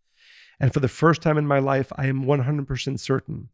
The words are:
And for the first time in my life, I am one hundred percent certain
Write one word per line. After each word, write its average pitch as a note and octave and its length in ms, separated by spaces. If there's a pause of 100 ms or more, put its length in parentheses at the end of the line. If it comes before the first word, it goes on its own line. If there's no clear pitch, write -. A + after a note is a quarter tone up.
(600)
And C3 120
for D3+ 80
the C3 80
first E3 340
time D3+ 140
in D3+ 100
my C#3+ 120
life, C3+ 380
I C3+ 100
am C3+ 200
one C#3+ 140
hundred C#3+ 280
percent C3+ 320
certain A#2 540